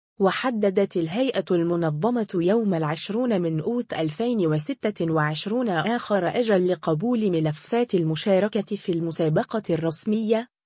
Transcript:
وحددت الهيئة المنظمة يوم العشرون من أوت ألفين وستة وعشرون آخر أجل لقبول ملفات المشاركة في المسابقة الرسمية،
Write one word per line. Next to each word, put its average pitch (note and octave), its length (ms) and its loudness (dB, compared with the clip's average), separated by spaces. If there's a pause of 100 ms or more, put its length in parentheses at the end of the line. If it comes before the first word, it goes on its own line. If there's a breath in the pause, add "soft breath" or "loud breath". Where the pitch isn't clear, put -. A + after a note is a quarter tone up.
(200)
وحددت G3+ 760 2
الهيئة F#3 540 0
المنظمة E3+ 840 0
يوم G3 380 2
العشرون F#3 680 -2
من D#3+ 180 0
أوت A#3 340 -4
ألفين F#3 540 0
وستة E3 640 -2
وعشرون D#3+ 580 0
آخر F#3+ 580 0
أجل G3+ 400 2
لقبول F#3 640 0
ملفات E3+ 640 0
المشاركة F#3+ 800 0
في - 160 -4
المسابقة E3+ 800 0
الرسمية، G#3+ 800 0 (180)